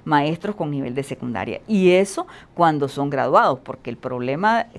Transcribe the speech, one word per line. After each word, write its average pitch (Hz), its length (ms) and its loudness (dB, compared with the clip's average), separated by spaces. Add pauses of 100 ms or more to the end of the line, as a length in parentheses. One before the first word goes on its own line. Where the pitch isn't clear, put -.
maestros 156 500 0
con 151 140 -4
nivel 139 240 -6
de 139 80 -4
secundaria, 117 640 -8
y 185 220 4
eso 196 360 2 (280)
cuando 156 340 2
son 139 220 -4
graduados, 139 480 2
porque - 320 -12
el 120 80 -8
problema 139 680 -2 (120)